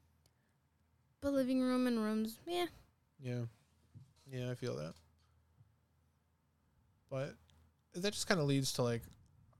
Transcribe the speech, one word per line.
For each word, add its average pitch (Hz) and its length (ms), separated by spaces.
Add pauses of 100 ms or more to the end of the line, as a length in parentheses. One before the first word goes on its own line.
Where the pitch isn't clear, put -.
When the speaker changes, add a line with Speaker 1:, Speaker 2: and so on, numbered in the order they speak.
(1200)
Speaker 1:
but 277 140
living 262 280
room 254 240
and 240 140
rooms, 220 480
yeah. 349 200 (520)
Speaker 2:
Yeah. 123 220 (920)
Yeah, 123 200
I 123 40
feel 123 220
that. 151 160 (2250)
But 135 240 (600)
that 202 180
just - 140
kinda 180 160
leads 139 300
to, 127 100
like, 117 180 (580)